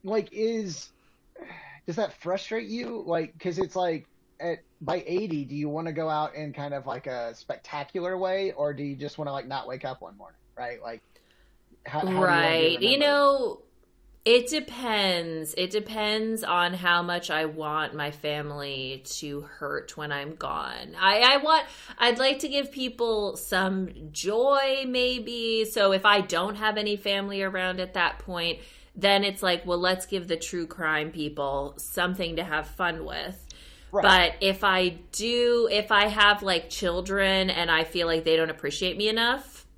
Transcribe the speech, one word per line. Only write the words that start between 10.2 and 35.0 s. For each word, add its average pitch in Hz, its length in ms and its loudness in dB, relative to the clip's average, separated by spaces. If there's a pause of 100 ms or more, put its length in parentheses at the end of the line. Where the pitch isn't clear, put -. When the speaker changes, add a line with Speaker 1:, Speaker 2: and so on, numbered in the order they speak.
Speaker 1:
right? 120 260 -10
Like, 117 200 -12 (840)
how, 151 140 -4
how 185 260 2
do 175 80 4
you 170 80 4
wanna 165 160 4
be 160 100 6
Speaker 2:
Right. 170 120 0
You 247 180 4
Speaker 1:
remembered? - 80 2
Speaker 2:
know, 277 560 4 (600)
it 240 240 6
depends. 196 1080 -2
It 180 140 -2
depends 214 720 -2
on 175 300 2
how 175 280 2
much 175 280 -4
I 156 160 0
want 151 480 -4
my 147 160 -4
family 143 920 -8 (160)
to 143 240 -8
hurt - 540 -8
when 147 160 -8
I'm 143 240 -6
gone. 139 640 -8
I, 196 220 6
I 254 180 8
want, 302 280 4 (320)
I'd 240 200 4
like 269 220 2
to 302 80 -4
give 277 220 0
people 233 680 -2
some 185 760 -2
joy, 269 760 2
maybe. 233 760 0
So 202 280 4
if 190 120 2
I 208 160 8
don't 190 360 -2
have 214 200 0
any 208 200 -2
family 196 460 -2
around 185 380 -2
at 185 140 -6
that 175 240 0
point, 170 420 -4 (340)
then 196 300 4
it's 196 180 -4
like, 175 220 0
well, 175 140 0
let's 185 260 0
give 180 240 -6
the 165 80 0
true 170 300 -6
crime 156 460 -2
people 143 680 -4
something 180 580 -4
to 165 80 -4
have 156 240 -4
fun 165 380 -4
with. 156 400 -10 (460)
Speaker 1:
Right. 202 100 2
Speaker 2:
But 185 440 6
if 190 180 2
I 185 360 2 (120)